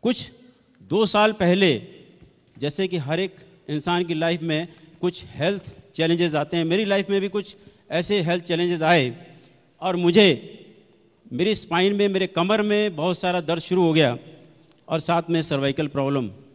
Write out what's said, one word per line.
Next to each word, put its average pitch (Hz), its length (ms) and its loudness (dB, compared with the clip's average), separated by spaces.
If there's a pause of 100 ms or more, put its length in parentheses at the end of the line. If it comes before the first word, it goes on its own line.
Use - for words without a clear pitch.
कुछ - 280 -4 (520)
दो 208 240 0
साल 214 260 4
पहले, 180 500 4 (760)
जैसे 147 300 -4
कि 175 80 -4
हर 156 240 -2
एक 185 160 -6 (340)
इंसान 175 340 -2
की 170 100 -4
लाइफ 165 280 -2
में 165 260 -2 (320)
कुछ 180 260 -4
हेल्थ 175 460 -4 (220)
चैलेंजेस 165 400 0
आते 151 220 -2
हैं, 170 80 0
मेरी 175 200 0
लाइफ 196 260 -2
में 196 100 2
भी 196 80 -4
कुछ 202 280 -8 (340)
ऐसे 175 320 -2
हेल्थ 170 220 -2
चैलेंजेस 175 380 -2
आए 156 300 4 (680)
और 180 160 -2
मुझे, 175 540 4 (840)
मेरी 180 220 0
स्पाइन 185 400 0
में, 202 140 2
मेरे 190 180 0
कमर 185 360 0
में 208 340 0
बहुत 170 220 -2
सारा 180 220 -2
दर्द 165 220 -4
शुरू 185 200 0
हो 165 100 4
गया 143 260 4 (720)
और 160 120 -2
साथ 170 300 0
में 165 120 0
सर्वाइकल 143 440 -2
प्रॉब्लम 139 440 -2 (240)